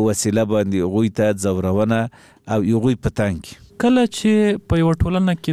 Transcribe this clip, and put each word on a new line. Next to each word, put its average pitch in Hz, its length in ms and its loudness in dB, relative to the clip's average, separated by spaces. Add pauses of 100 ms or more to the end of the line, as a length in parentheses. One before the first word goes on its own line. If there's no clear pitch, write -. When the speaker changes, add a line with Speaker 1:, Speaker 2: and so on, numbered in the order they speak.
Speaker 1:
وسیله 107 380 0
باندې 101 400 0
هغوی 104 240 0
ته 107 240 0
ځورونه 98 640 0 (480)
او 110 140 -2
هغوی 113 340 0
په - 140 -6
تنګ 101 320 -2
کړي. - 140 -20 (280)
Speaker 2:
کله 247 240 2
چې - 240 -2 (360)
په 170 140 0
یوه 165 120 2
ټولنه 180 420 0
کې - 180 -4